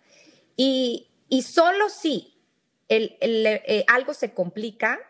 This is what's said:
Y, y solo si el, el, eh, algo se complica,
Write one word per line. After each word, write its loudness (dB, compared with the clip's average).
Y, 0
y 2
solo 2
si -6
el, 0
el, 0
eh, 0
algo 2
se -8
complica, -6